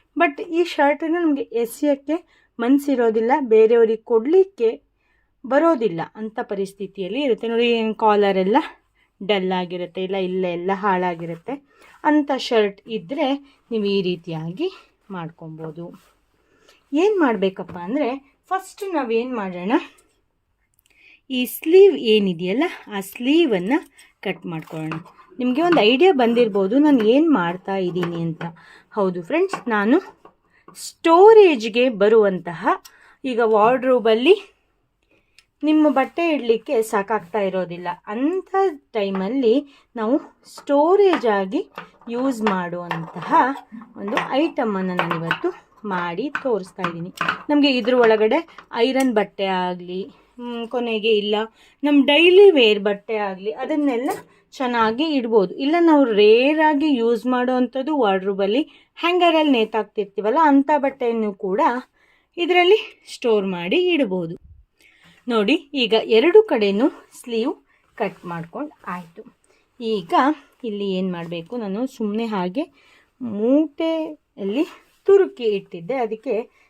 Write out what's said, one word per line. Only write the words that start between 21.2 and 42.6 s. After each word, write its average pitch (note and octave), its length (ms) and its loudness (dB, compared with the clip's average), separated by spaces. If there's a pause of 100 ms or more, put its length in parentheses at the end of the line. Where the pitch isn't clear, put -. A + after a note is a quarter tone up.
ಈ B3+ 160 -4
ಸ್ಲೀವ್ F#4 520 4
ಏನಿದೆಯಲ್ಲ, G3+ 640 0 (240)
ಆ G3+ 120 -10
ಸ್ಲೀವನ್ನು B3 920 -2 (300)
ಕಟ್ F3+ 240 -8
ಮಾಡ್ಕೊಳ್ಳೋಣ. D#3+ 480 -10 (460)
ನಿಮ್ಗೆ B3 220 -2
ಒಂದು E4+ 180 2
ಐಡಿಯಾ C4 320 4
ಬಂದಿರ್ಬೋದು A3+ 680 2
ನಾನು C#4 280 4
ಏನ್ D4 260 4
ಮಾಡ್ತಾ F3+ 420 -2
ಇದ್ದೀನಿ E3+ 460 -4
ಅಂತ. E3 200 -6 (520)
ಹೌದು F#3 300 -2
ಫ್ರೆಂಡ್ಸ್, E4 460 -4
ನಾನು A3 300 2 (760)
ಸ್ಟೋರೇಜ್‌ಗೆ E4 1120 6
ಬರುವಂತಹ, G3 760 0 (580)
ಈಗ B3 180 -4
ವಾರ್ಡ್‌ರೋಬಲ್ಲಿ A#3 1120 2 (1080)
ನಿಮ್ಮ D4+ 260 4
ಬಟ್ಟೆ C4+ 400 0
ಇಡ್ಲಿಕ್ಕೆ A#3 520 0
ಸಾಕಾಗ್ತಾ G#3+ 580 -4
ಇರೋದಿಲ್ಲ, F3+ 480 -6 (200)
ಅಂಥ D4+ 480 -4 (380)
ಟೈಮಲ್ಲಿ A3 720 0 (300)
ನಾವು A#3 240 -2 (260)
ಸ್ಟೋರೇಜ್ D#4+ 800 2
ಆಗಿ G3+ 420 -2 (420)
ಯೂಸ್ A#3+ 320 -4
ಮಾಡುವಂತಹ F3 920 -6 (640)